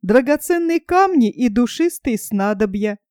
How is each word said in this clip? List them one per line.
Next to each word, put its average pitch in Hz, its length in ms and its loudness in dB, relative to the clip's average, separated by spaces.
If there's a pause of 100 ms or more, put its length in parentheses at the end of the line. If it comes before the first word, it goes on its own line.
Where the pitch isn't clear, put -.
драгоценные 302 800 0
камни 359 500 2
и 247 160 -2
душистые 247 680 -2
снадобья 202 840 -4 (120)